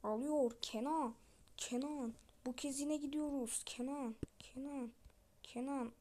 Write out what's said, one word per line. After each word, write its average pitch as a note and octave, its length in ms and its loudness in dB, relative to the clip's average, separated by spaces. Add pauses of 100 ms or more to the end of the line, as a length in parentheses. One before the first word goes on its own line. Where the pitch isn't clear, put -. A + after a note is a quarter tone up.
(100)
Alıyor B3+ 420 6 (100)
Kenan. B3+ 520 0 (440)
Kenan. C4 560 -2 (320)
Bu B3+ 100 -2
kez C#4 240 -2
yine D4 180 2
gidiyoruz. C#4+ 680 0
Kenan. B3+ 500 -2 (240)
Kenan. C4+ 520 -6 (520)
Kenan. B3+ 580 -2